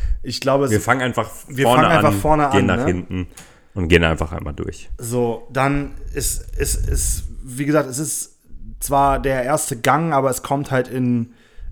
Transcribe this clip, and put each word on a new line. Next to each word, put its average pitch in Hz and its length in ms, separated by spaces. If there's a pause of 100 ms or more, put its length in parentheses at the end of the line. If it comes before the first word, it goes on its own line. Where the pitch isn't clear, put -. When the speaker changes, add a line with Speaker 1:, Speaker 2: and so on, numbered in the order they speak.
(220)
Speaker 1:
Ich - 200
glaube, 139 240
es 120 40
Speaker 2:
Wir 104 120
fangen 127 180
einfach 120 300 (180)
Speaker 1:
wir 131 160
Speaker 2:
vorne 120 200
Speaker 1:
fangen 104 120
einfach 104 160
Speaker 2:
an, 101 80
Speaker 1:
vorne 151 320
Speaker 2:
gehen 95 180
Speaker 1:
an, 90 80
Speaker 2:
nach 123 60
Speaker 1:
ne? - 80
Speaker 2:
hinten 90 340 (480)
und 90 140
gehen 85 160
einfach 80 280
einmal 82 200
durch. - 460
Speaker 1:
So, 117 520
dann 139 420 (200)
ist, - 460
ist, - 280
ist, - 380 (180)
wie 131 220
gesagt, 147 240
es 127 100
ist - 380 (440)
zwar 139 400
der 131 220
erste 139 360
Gang, 151 340
aber 135 160
es 123 140
kommt 143 280
halt 127 180
in, 123 440 (400)